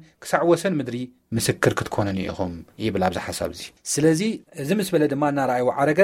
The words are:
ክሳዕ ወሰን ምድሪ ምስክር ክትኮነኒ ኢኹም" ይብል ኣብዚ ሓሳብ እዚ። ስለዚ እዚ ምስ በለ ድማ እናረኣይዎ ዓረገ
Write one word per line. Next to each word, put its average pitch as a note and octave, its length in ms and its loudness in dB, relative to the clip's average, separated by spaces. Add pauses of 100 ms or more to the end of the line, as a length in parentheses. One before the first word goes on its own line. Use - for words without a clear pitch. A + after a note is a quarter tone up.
(180)
ክሳዕ D3+ 260 -2
ወሰን E3+ 300 2
ምድሪ B2 220 -4 (360)
ምስክር A2+ 420 2
ክትኮነኒ G2 480 -2
ኢኹም" F2 300 -6 (260)
ይብል G2 240 -2
ኣብዚ F#2 180 0
ሓሳብ F2 300 -6
እዚ። - 120 -14 (220)
ስለዚ D#3+ 360 2 (360)
እዚ D3 160 -4
ምስ G#3 180 0
በለ D3+ 160 4
ድማ C#3 200 -2
እናረኣይዎ B2+ 460 0
ዓረገ D3 320 4